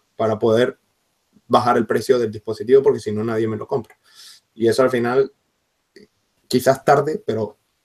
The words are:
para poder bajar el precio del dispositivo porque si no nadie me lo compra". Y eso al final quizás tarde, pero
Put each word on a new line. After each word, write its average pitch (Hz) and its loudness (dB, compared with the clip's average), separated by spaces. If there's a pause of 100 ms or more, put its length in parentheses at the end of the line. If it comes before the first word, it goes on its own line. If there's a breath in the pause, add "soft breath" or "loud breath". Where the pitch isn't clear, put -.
(160)
para 110 -2
poder 117 0 (720)
bajar 120 2
el 110 0
precio 120 0
del 113 -2
dispositivo 110 0
porque 131 2
si 110 -8
no 107 -4
nadie 113 -2
me 110 -6
lo - -12
compra". 123 -8 (560 soft breath)
Y 113 0
eso 123 2
al 127 2
final 123 -2 (1160)
quizás - 0
tarde, 143 0
pero 110 -6 (280)